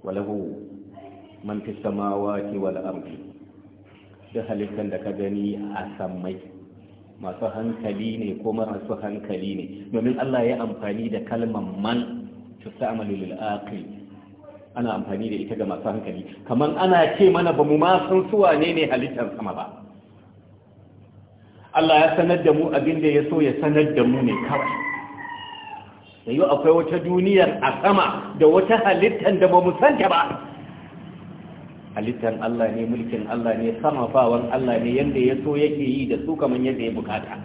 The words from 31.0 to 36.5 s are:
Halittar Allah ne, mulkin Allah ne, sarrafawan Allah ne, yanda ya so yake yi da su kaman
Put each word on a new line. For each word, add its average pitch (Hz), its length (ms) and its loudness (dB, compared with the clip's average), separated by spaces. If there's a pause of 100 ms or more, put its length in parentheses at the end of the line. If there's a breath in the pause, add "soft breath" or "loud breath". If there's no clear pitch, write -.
Halittar 113 440 -2
Allah 113 320 0
ne, 113 120 -4
mulkin 113 440 -4
Allah 113 280 0
ne, 113 240 -2
sarrafawan 123 720 2
Allah 127 280 0
ne, 117 80 -2 (120)
yanda 135 200 0
ya 127 240 2
so 147 120 -2
yake 147 240 0
yi 131 280 -2
da 135 160 -2
su 156 120 -4
kaman 127 280 0